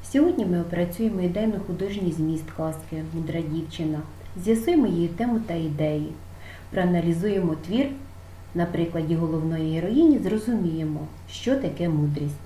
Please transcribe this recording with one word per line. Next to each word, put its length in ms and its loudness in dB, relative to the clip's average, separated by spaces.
Сьогодні 320 4
ми 160 2
опрацюємо 600 0
ідейно-художній 880 0
зміст 320 0
казки 460 -6
«Мудра 280 -4
дівчина», 580 -4
з'ясуємо 440 4
її 200 2
тему 400 0
та 60 -4
ідеї, 560 0
проаналізуємо 840 2
твір 200 2
на 100 2
прикладі 500 0
головної 580 0
героїні, 460 6
зрозуміємо, 800 0
що 260 0
таке 340 0
мудрість. 460 0